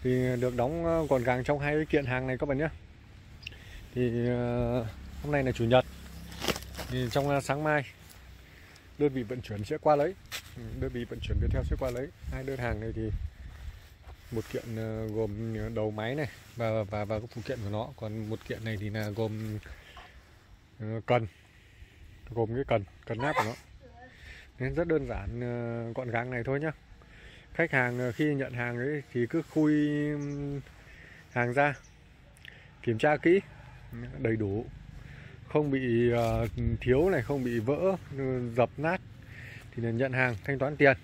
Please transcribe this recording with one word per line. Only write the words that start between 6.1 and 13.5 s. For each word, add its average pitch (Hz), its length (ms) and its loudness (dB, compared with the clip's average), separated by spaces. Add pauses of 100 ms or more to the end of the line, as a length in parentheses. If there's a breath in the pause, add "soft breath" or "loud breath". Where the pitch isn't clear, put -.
thì 123 220 0
trong, 143 180 2
ờ, 143 120 4
sáng 143 220 -2
mai 151 200 4 (1120 loud breath)
đơn 147 160 4
vị 131 100 -2
vận 123 180 -6
chuyển 104 220 -6
sẽ 151 140 -4
qua 151 180 6
lấy. 165 200 2 (420)
Ừ, 120 40 -12 (180)
đơn 131 140 -2
vị 120 120 -4
vận 117 140 -8
chuyển 107 220 0
Viettel - 220 2
sẽ - 160 0
qua 131 120 0
lấy 127 160 -4 (240)
hai 131 120 -6
đơn 135 140 -4
hàng 117 220 -2
này. 110 160 -4
Thì 110 160 -2 (1200 loud breath)